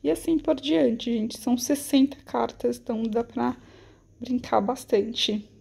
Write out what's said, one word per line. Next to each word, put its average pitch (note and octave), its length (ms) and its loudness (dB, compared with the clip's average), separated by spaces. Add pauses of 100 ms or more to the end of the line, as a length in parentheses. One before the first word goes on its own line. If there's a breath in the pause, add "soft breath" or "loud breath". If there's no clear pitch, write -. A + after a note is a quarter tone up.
E C#4+ 80 0
assim E4 280 0
por D4+ 180 0
diante, C4 560 2
gente. A3+ 260 -2
São B3 180 0
sessenta C#4+ 680 2
cartas, A#3+ 540 -2
então A3+ 240 -6
dá A3+ 220 0
pra B3 320 -2 (640 loud breath)
brincar A#3+ 400 0
bastante. G#3+ 920 -2 (100)